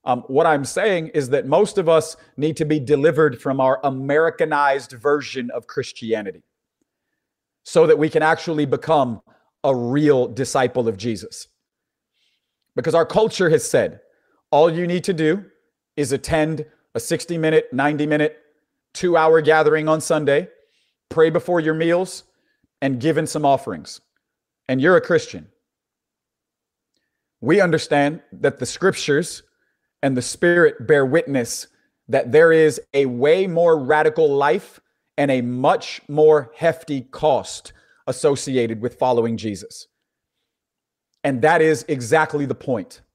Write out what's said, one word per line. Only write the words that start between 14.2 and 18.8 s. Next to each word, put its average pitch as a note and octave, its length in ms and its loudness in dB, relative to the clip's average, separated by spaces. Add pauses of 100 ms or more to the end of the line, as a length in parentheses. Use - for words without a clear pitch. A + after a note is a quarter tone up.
all D#3 180 6
you E3+ 180 -4
need F3 180 -4
to G3 80 -2
do D#3+ 320 0 (500)
is C3+ 160 -4
attend D3+ 540 -4 (300)
a D#3 40 -4
sixty-minute, D#3+ 720 -2
ninety-minute, D3+ 680 -2 (540)